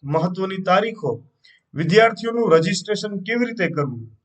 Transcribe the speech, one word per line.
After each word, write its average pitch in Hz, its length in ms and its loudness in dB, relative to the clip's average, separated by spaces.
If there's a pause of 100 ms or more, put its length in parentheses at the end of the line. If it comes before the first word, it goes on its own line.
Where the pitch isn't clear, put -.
મહત્વની 180 640 -2
તારીખો, 190 420 0 (600)
વિદ્યાર્થીઓનું 220 800 2
રજિસ્ટ્રેશન 190 600 0 (120)
કેવી 233 240 -2
રીતે 185 260 -4
કરવું 120 340 -6 (160)